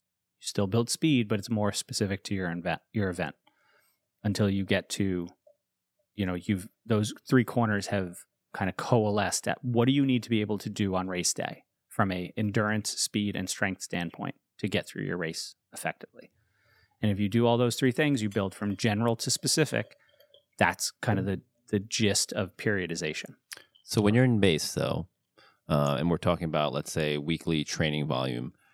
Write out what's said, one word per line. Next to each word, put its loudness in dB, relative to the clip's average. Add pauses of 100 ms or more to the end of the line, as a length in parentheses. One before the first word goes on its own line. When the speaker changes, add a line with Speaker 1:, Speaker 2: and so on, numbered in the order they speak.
(400)
Speaker 1:
You -20
still 0
build 2
speed, 2
but 2
it's -8
more 2
specific -4
to -4
your -2
inve-, -2 (120)
your 0
event, -4 (880)
until 2
you 0
get 0
to, -2 (880)
you 0
know, -2
you've, -2 (160)
those 2 (140)
three 6
corners 0
have -4 (380)
kind -2
of -6
coalesced 2
at -2
what 2
do 4
you 2
need 2
to -14
be 2
able -2
to -8
do 0
on -2
race -2
day -6 (240)
from 0
a -6
endurance, 0
speed, -2
and -4
strength -2
standpoint -6 (240)
to -4
get -2
through -8
your -4
race -8 (180)
effectively. -10 (680)
And 2
if 0
you 0
do 4
all 6
those 2
three 2
things, 2
you 0
build -2
from -4
general 2
to -4
specific. 0 (640)
That's 2 (100)
kind 0
of -4
the, -4 (300)
the 0
gist 0
of -6
periodization. -4 (480)
Speaker 2:
So 2
when 6
you're 6
in 4
base, 2
though, -2 (580)
uh, 2
and 0
we're 2
talking 0
about, 0
let's -6
say, 0
weekly -2
training -2
volume, -4 (220)